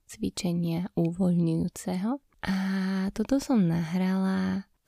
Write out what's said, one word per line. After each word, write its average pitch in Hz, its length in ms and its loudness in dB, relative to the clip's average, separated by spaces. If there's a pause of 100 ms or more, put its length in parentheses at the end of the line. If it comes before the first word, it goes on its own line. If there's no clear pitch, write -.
cvičenia, 175 880 -4
uvoľňujúceho. 175 1200 0 (320)
A 190 80 0 (560)
toto 247 240 0
som 269 240 2
nahrala 185 1040 0 (220)